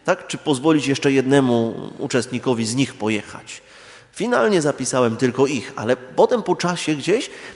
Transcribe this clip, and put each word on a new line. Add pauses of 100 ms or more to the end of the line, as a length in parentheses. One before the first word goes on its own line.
tak?
Czy
pozwolić
jeszcze
jednemu (260)
uczestnikowi
z
nich
pojechać. (500)
Finalnie
zapisałem
tylko
ich,
ale
potem
po
czasie
gdzieś, (260)